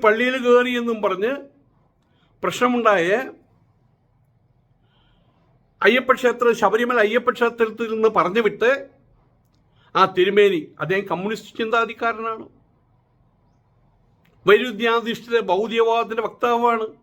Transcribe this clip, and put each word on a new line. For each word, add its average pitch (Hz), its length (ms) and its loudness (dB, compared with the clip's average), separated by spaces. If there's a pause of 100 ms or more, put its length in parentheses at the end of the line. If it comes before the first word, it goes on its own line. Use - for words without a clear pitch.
പള്ളിയിൽ 240 400 2
കയറി 247 360 4
എന്നും 233 240 -4
പറഞ്ഞ് 196 280 -2 (1080)
പ്രശ്നമുണ്ടായ 214 680 2 (2750)
അയ്യപ്പ 247 320 2
ക്ഷേത്ര, 233 340 0 (100)
ശബരിമല 240 440 2
അയ്യപ്പ 233 320 0
ക്ഷേത്രത്തിൽ 233 560 -2
നിന്ന് 220 240 2
പറഞ്ഞു 185 300 0
വിട്ട് 220 240 0 (1200)
ആ 175 80 4 (140)
തിരുമേനി, 196 440 2 (220)
അദ്ദേഹം 190 300 -4
കമ്മ്യൂണിസ്റ്റ് 196 460 -8
ചിന്താഗതിക്കാരനാണ്, 226 880 -4 (2000)
വൈരുദ്ധ്യാധിഷ്ഠിത 233 920 0 (140)
ഭൗതികവാദത്തിന്റെ 226 760 -2
വക്താവാണ്. 233 580 0 (160)